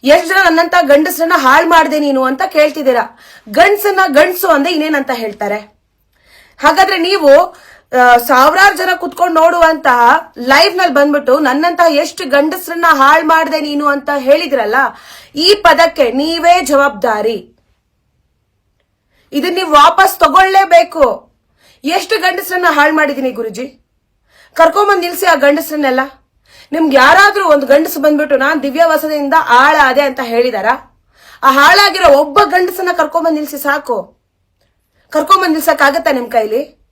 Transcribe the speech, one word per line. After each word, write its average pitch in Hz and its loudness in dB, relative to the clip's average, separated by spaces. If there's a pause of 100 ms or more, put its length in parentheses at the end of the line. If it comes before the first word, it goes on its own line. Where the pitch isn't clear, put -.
ಎಷ್ಟ್ 330 2
ಜನ 381 -2 (100)
ನನ್ನಂತ 339 0
ಗಂಡಸ್ರನ್ನ 311 0
ಹಾಳ್ 294 2
ಮಾಡ್ದೆ 320 2
ನೀನು 269 -2
ಅಂತ 269 -4
ಕೇಳ್ತಿದ್ದೀರಾ. 294 -2 (300)
ಗಂಡ್ಸನ್ನ 392 0
ಗಂಡ್ಸು 359 0
ಅಂದ್ರೆ 320 0
ಇನ್ನೇನಂತ 302 -4
ಹೇಳ್ತಾರೆ? 208 -8 (1040)
ಹಾಗಾದ್ರೆ 381 0
ನೀವು, 339 2 (420)
ಆ, 247 6
ಸಾವಿರಾರು 302 2
ಜನ 359 -4
ಕುತ್ಕೊಂಡ್ 349 -4
ನೋಡುವಂತಹ 320 2
ಲೈವ್ 285 0
ನಲ್ಲಿ 349 0
ಬಂದ್ಬಿಟ್ಟು 285 0
ನನ್ನಂತಹ 330 0
ಎಷ್ಟು 320 -4
ಗಂಡಸ್ರನ್ನ 320 -2
ಹಾಳ್ 311 2
ಮಾಡ್ದೆ 311 0
ನೀನು 294 -4
ಅಂತ 285 -4
ಹೇಳಿದ್ರಲ್ಲ, 262 -2 (600)
ಈ 349 0
ಪದಕ್ಕೆ 330 2
ನೀವೇ 330 -2
ಜವಾಬ್ದಾರಿ. 233 -2 (1800)
ಇದನ್ನ 339 -4
ನೀವು 370 -4
ವಾಪಸ್ 339 2
ತಗೊಳ್ಳೇಬೇಕು. 339 0 (520)
ಎಷ್ಟು 359 -4
ಗಂಡಸ್ರನ್ನ 359 -4
ಹಾಳ್ 294 0
ಮಾಡಿದೀನಿ 277 -4
ಗುರುಜಿ? 220 -10 (880)
ಕರ್ಕೊಂಬಂದ್ 370 0
ನಿಲ್ಸಿ 349 -6
ಆ 339 2
ಗಂಡಸ್ರನ್ನೆಲ್ಲ. 285 -2 (720)
ನಿಮ್ಗೆ 302 0
ಯಾರಾದ್ರೂ 381 4
ಒಂದ್ 285 2
ಗಂಡಸು 302 0
ಬಂದ್ಬಿಟ್ಟು 294 0
ನಾನ್ 277 -2
ದಿವ್ಯ 285 0
ವಸತಿಯಿಂದ 302 -2
ಹಾಳಾದೆ 277 2
ಅಂತ 269 -4
ಹೇಳಿದಾರ? 233 -2 (760)
ಆ 262 2
ಹಾಳಾಗಿರೋ 339 4
ಒಬ್ಬ 294 0
ಗಂಡಸನ್ನ 359 -4
ಕರ್ಕೊಂಬಂದ್ 320 -2
ನಿಲ್ಸಿ 294 -8
ಸಾಕು. 277 -6 (920)
ಕರ್ಕೊಂಬಂದ್ 359 0
ನಿಲ್ಸಕ್ 320 -2
ಆಗತ್ತಾ 302 0
ನಿಮ್ 247 -6
ಕೈಲಿ? 226 -4